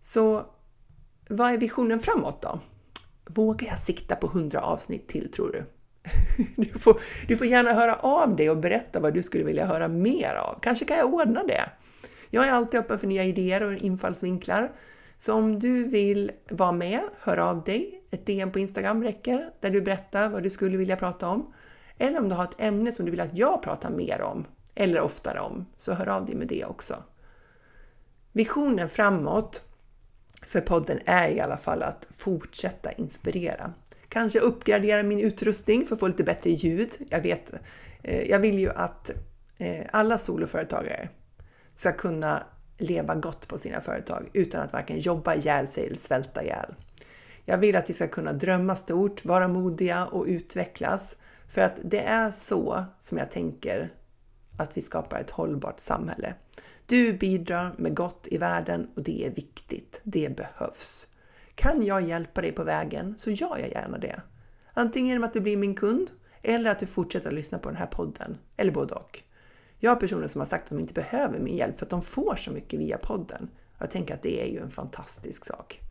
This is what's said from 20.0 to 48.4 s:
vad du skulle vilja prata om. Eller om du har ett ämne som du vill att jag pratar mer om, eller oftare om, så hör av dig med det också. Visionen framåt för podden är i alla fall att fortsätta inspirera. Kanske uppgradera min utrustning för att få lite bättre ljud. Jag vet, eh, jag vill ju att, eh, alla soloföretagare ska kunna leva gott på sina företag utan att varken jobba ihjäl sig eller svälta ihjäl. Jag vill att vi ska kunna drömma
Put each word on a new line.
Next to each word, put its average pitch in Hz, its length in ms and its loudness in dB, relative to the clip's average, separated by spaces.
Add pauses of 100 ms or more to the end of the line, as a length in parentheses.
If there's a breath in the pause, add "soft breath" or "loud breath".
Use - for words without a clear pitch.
vad 196 140 -4
du 190 60 0
skulle 190 280 0
vilja 185 180 2
prata 180 340 -4
om. 233 240 -2 (440 loud breath)
Eller 285 220 2
om 202 100 2
du 185 60 2
har 180 80 0
ett - 180 -6
ämne 220 300 2
som 190 140 -4
du 170 60 -2
vill 175 100 -2
att 170 160 -4
jag 285 260 4
pratar - 260 -4
mer - 320 -2
om, - 240 -4 (300)
eller 175 260 2
oftare - 380 -4
om, - 260 -8 (120)
så - 160 -4
hör 185 160 -2
av 190 160 0
dig - 100 -6
med - 120 -4
det - 180 -4
också. - 380 -10 (1300 soft breath)
Visionen 220 580 2
framåt 190 760 2 (760)
för - 200 0
podden 165 440 0
är 175 240 4
i - 100 0
alla - 180 -2
fall 160 260 -2
att - 280 -8
fortsätta - 800 -6
inspirera. - 840 -6 (360 loud breath)
Kanske 226 300 2
uppgradera 208 640 4
min 208 160 2
utrustning 214 640 2
för - 80 -2
att 220 60 -4
få 190 80 2
lite 180 160 0
bättre 170 260 0
ljud. 170 400 2 (200)
Jag 160 120 0
vet, 175 320 -4 (500 loud breath)
eh, - 260 -2
jag 196 100 6
vill 202 200 4
ju 185 100 2
att, - 420 -4 (460)
eh, 170 340 -6
alla 214 260 4
soloföretagare - 920 -4 (640 soft breath)
ska - 180 0
kunna 156 520 -2 (340)
leva 160 380 0
gott 156 320 -6
på - 100 -8
sina - 240 -6
företag - 520 -6
utan 170 280 0
att 139 120 -6
varken 156 260 -4
jobba 160 360 0
ihjäl 143 320 2
sig - 200 -4
eller - 100 -8
svälta - 460 -2
ihjäl. - 320 -6 (680 loud breath)
Jag 185 120 2
vill 196 180 6
att 180 140 2
vi 170 40 -4
ska 165 140 -2
kunna 160 260 -4
drömma 180 420 2